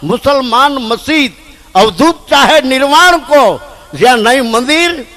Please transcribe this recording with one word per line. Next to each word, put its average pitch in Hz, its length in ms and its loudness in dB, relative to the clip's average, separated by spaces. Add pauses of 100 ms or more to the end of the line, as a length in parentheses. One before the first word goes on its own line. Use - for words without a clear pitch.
मुसलमान 254 680 -2
मस्जिद, 254 600 -4 (420)
अवधूत 220 540 0
चाहे 285 320 2
निर्वाण 277 560 2
को, 254 440 0 (340)
ज्या 226 200 2
नहीं 240 260 0
मंदिर 269 760 -2